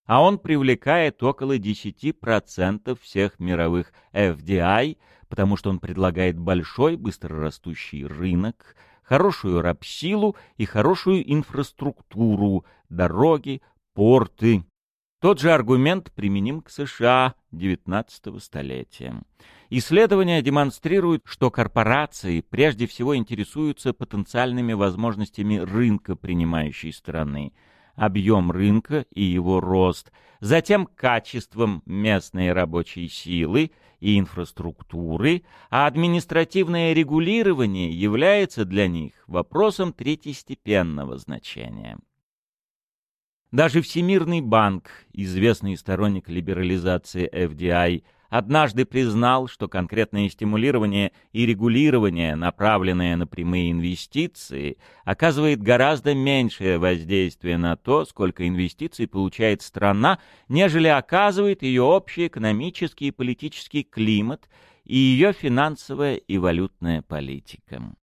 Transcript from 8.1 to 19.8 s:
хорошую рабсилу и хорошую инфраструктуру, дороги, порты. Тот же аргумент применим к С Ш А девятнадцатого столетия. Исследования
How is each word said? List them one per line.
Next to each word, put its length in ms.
хорошую 580
рабсилу 760
и 80
хорошую 680
инфраструктуру, 1400
дороги, 720
порты. 680
Тот 220
же 100
аргумент 640
применим 480
к 80
С 160
Ш 200
А 280
девятнадцатого 880
столетия. 840
Исследования 720